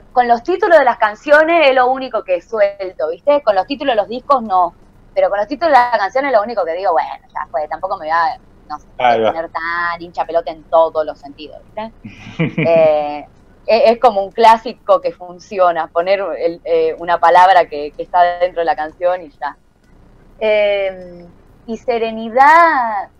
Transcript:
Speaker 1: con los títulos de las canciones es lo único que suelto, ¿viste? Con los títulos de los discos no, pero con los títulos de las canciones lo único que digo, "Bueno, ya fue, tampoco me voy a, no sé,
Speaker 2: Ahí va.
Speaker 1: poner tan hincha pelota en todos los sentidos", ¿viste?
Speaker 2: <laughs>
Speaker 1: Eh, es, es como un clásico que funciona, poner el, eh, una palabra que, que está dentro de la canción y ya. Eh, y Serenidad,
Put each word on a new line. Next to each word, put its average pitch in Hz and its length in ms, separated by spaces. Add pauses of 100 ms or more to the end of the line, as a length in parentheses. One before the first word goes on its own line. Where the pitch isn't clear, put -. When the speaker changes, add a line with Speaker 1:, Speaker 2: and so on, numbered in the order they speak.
(120)
Speaker 1:
con 247 160
los 233 140
títulos 349 380
de 277 40
las 240 140
canciones 294 720
es 262 60
lo 254 160
único 262 320
que 180 180
suelto, 202 680
¿viste? 285 320
Con 214 100
los 185 140
títulos 277 280
de - 60
los 190 80
discos 247 320
no, 185 320 (400)
pero 285 160
con 202 80
los 214 100
títulos 302 260
de 254 40
las 240 180
canciones 254 360
lo 220 100
único 208 240
que 160 80
digo, 185 180
"Bueno, 147 160 (240)
ya 151 200
fue, 156 160
tampoco 165 320
me 160 60
voy 156 100
a, 160 240 (280)
no 151 120
sé, - 60 (120)
Speaker 2:
Ahí 120 240
va. 107 100
Speaker 1:
poner 165 200
tan 170 500
hincha 170 240
pelota 165 240
en 160 140
todos 160 420
los 151 140
sentidos", 143 460
¿viste? 220 260 (460)
Speaker 2:
<laughs> 160 300
Speaker 1:
Eh, 151 600 (400)
es, 214 240
es 233 80
como 202 240
un 196 80
clásico 226 720
que 247 100
funciona, 180 760
poner 185 340 (200)
el, 170 260
eh, 160 320
una 170 220
palabra 175 460
que, 147 300
que - 60
está 175 220 (160)
dentro 175 220
de 165 40
la 151 100
canción 180 460
y 156 80 (100)
ya. 143 160 (840)
Eh, 196 840 (400)
y 226 120
Serenidad, 233 1300 (100)